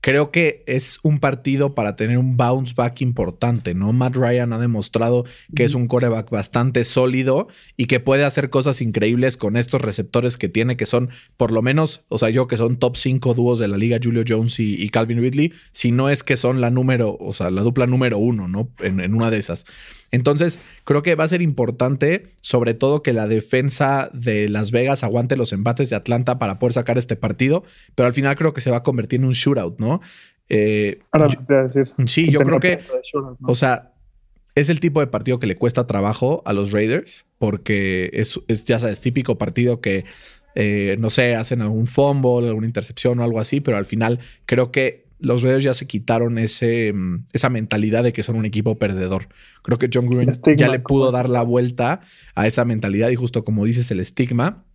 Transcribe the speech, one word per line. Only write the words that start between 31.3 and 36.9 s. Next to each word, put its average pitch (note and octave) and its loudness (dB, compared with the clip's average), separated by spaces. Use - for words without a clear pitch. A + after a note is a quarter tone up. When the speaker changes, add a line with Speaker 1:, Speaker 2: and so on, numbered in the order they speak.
Speaker 2:
te C#3+ 2
iba C3+ 4
a C3 0
decir C3 0
Speaker 1:
sí, D#3+ 2
Speaker 2:
que D3+ 4
Speaker 1:
yo D3 4
creo C#3 2
Speaker 2:
tenía F3 2
Speaker 1:
que, - -14
Speaker 2:
pinta B2+ -6
de B2+ -4
shootout, C3+ -10
¿no? B2+ -8
Speaker 1:
o B2 2
sea, B2+ -2
es D3 2
el D#3+ 0
tipo D#3 0
de C#3 0
partido A#2+ -2
que A#2+ -2
le F#2 -2
cuesta A#2+ 0
trabajo G#2+ -2
a G#2+ -2
los G2+ -2
Raiders, A2 -2